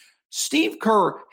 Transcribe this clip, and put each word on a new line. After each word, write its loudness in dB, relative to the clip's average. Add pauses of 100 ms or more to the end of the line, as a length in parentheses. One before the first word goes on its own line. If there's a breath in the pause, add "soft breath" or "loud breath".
(320 loud breath)
Steve -2
Kerr 2 (120)